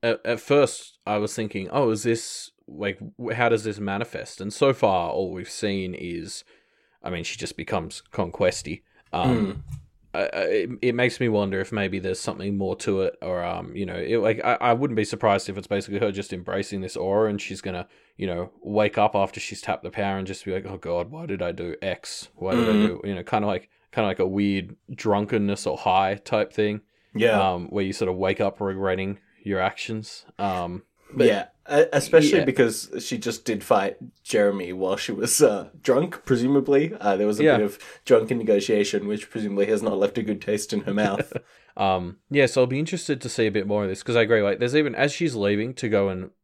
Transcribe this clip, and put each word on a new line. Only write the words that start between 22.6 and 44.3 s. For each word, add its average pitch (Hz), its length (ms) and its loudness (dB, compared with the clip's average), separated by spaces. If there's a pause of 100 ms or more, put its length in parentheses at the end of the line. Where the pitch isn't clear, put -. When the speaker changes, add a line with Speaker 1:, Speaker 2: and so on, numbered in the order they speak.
Speaker 1:
I 110 60 2
Speaker 2:
Mm. 107 140 4
Speaker 1:
do," 90 200 -4
you 98 80 -4
know, 90 80 -8
kinda 104 240 -2
like, 92 220 -4 (240)
kinda 110 160 0
like 92 100 -4
a 95 80 2
weird 98 480 -2 (180)
drunkenness 101 720 0
or 104 120 -2
high 95 380 2
type 107 360 -2
thing. 104 300 -2 (340)
Speaker 2:
Yeah. 104 380 4
Speaker 1:
Um, 87 160 -6
where 98 160 -2
you 95 80 -4
sort 98 160 -2
of 92 80 -2
wake 95 240 0
up 98 180 0
regretting 98 600 -2 (240)
your 98 180 -2
actions. 107 640 -4 (140)
Um, 90 440 -4 (300)
but 131 140 4
Speaker 2:
Yeah, 101 180 2 (240)
e-, 151 220 6
especially 151 480 6
Speaker 1:
Yeah. 151 60 2
Speaker 2:
because 120 440 2 (100)
she 120 180 -6
just 110 260 -6
did 104 220 -4
fight 98 320 2 (260)
Jeremy 101 480 2
while 92 240 0
she - 160 -6
was, 101 300 0
uh, 104 260 4 (140)
drunk, - 420 0
presumably. 139 800 2
Uh, 101 160 2
there 104 100 2
was 107 140 0
a - 20 4
Speaker 1:
Yeah. 147 140 6
Speaker 2:
bit 107 80 2
of 101 140 -6 (260)
drunken 117 320 4
negotiation, 104 720 2
which 104 200 -6
presumably 101 360 0
has 107 180 2
not 104 140 0
left 101 200 2
a 113 60 -2
good 101 180 -4
taste 104 300 -4
in 104 100 -2
her 101 120 -4
mouth. 101 440 0
Speaker 1:
<laughs> - 60 -8 (340)
Um, 92 400 0 (120)
yeah, 139 180 4
so 135 140 2
I'll 123 60 6
be 131 120 -2
interested 156 420 -4
to 123 80 -8
see 113 180 2
a 107 40 2
bit 101 140 0
more 104 180 0
of 98 60 -2
this, 95 140 -6
'cause 117 140 2
I 117 60 6
agree, 110 180 6